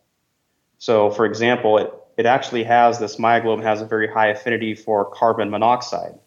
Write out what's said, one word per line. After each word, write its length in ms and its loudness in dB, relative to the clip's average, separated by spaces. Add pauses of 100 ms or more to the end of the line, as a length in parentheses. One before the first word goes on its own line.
(800)
So 320 2
for 160 0
example, 520 2
it, 140 -2 (240)
it 100 0
actually 360 0
has, 380 4
this 160 -6
myoglobin 480 0
has 180 0
a 20 -8
very 220 -2
high 220 0
affinity 480 -4
for 280 -2
carbon 460 0
monoxide. 680 -2 (100)